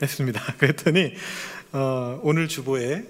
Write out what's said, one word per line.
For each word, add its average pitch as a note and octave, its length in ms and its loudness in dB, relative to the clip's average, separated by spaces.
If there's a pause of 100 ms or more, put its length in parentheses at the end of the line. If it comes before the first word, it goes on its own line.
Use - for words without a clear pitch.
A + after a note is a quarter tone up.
했습니다. C3 480 -2
<laughs> - 80 -6
그랬더니, D3+ 560 4 (600)
어, C3 500 -2
오늘 D#3 260 4
주보에 C3+ 600 -2